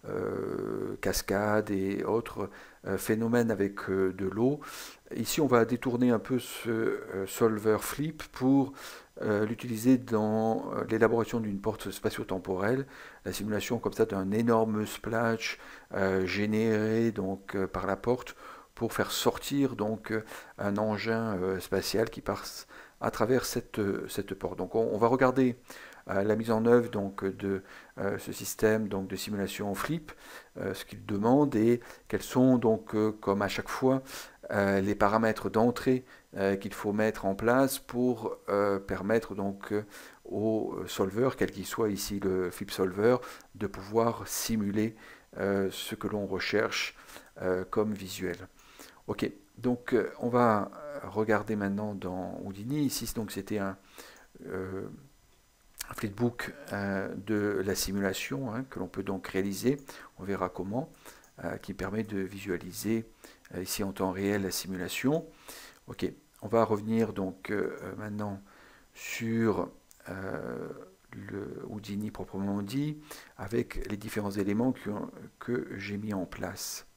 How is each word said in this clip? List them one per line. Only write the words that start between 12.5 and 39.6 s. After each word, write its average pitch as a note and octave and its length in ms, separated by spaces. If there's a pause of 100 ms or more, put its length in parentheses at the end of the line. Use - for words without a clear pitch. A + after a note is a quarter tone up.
la F#2+ 80
simulation G#2 440
comme G#2 140
ça A2 140
d'un F#2+ 240
énorme A2 560
splash, A2+ 720 (340)
euh, F#2+ 320
généré A2 880
donc, G2 420
euh, F#2+ 120
par F#2 200
la G2 100
porte - 380 (420)
pour A#2 180
faire G2 160
sortir - 680
donc, G#2+ 340
euh, G#2+ 140 (320)
un G2+ 220
engin, G#2+ 580
euh, F#2 240
spatial G2 480
qui - 140
passe - 440 (360)
à A2+ 80
travers A#2 340
cette, - 340
euh, G2+ 300
cette G2 240
porte. F#2 240
Donc - 180
on, A2+ 180
on G#2 40
va A2+ 120
regarder, B2+ 480 (520)
euh, G2 140
la G#2+ 120
mise D#3+ 160
en A2+ 140
œuvre A#2 240
donc, G2 360
de, F#2+ 380 (360)
euh, G2 200
ce - 140
système G#2+ 560
donc, F#2+ 200
de F#2+ 80
simulation G2+ 580
flip, D#3+ 380 (440)
euh, G2 160
ce - 140
qu'il G#2 180
demande A#2+ 520
et A#2 240 (280)
quels G2+ 140
sont B2+ 340
donc, A2 380
euh, G#2+ 180
comme G2+ 300
à G2 60
chaque - 200
fois, C3 340 (480)
euh, G2 300
les G2+ 140
paramètres G#2+ 560
d'entrée, B2 540 (320)
euh, G2 200
qu'il G2 160
faut G#2 200
mettre G#2+ 340
en G2 80
place B2 440
pour, A#2+ 600 (100)
euh, G2+ 300
permettre G2 560
donc, G2+ 380